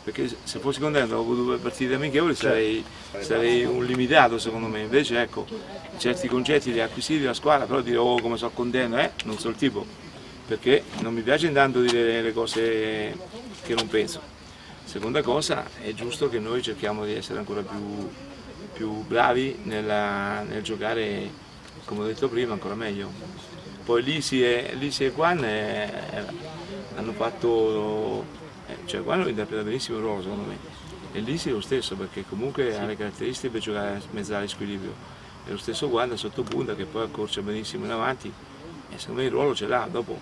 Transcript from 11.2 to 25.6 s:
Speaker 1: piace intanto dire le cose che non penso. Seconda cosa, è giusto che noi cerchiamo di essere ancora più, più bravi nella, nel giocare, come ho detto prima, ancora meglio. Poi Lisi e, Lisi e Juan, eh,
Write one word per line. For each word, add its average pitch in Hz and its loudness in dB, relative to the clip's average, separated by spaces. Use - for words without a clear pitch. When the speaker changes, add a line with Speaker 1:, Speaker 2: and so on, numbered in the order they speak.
Speaker 1:
piace 147 4
intanto 139 6
dire 120 6
le 113 2
cose 110 0
che 120 0
non 113 0
penso. 104 2
Seconda 120 -2
cosa, 131 2
è 107 -4
giusto 120 0
che 117 0
noi 113 0
cerchiamo 107 -2
di 107 0
essere 110 -4
ancora 104 -4
più, 104 -6
più 107 -4
bravi 127 4
nella, 104 0
nel 107 -4
giocare, 104 -2
come 104 -4
ho - -2
detto 110 0
prima, 117 0
ancora 98 -4
meglio. - -8
Poi 120 4
Lisi 135 2
e, 120 4
Lisi 135 0
e 127 2
Juan, 165 4
eh, 107 -2